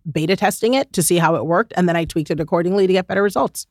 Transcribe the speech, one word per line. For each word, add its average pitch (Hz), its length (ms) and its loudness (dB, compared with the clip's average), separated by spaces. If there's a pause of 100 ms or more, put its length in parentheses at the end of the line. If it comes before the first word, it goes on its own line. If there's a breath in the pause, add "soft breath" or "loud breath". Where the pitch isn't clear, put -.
beta 160 280 0
testing 220 380 0
it 277 180 -2
to 190 80 0
see 175 160 2
how 165 180 2
it 127 120 -4
worked, 175 280 -2
and 180 140 2
then 165 80 0
I 165 80 -2
tweaked 156 240 -4
it 156 100 -4
accordingly 180 460 0
to 185 80 2
get 185 140 0
better 190 160 0
results. - 480 -2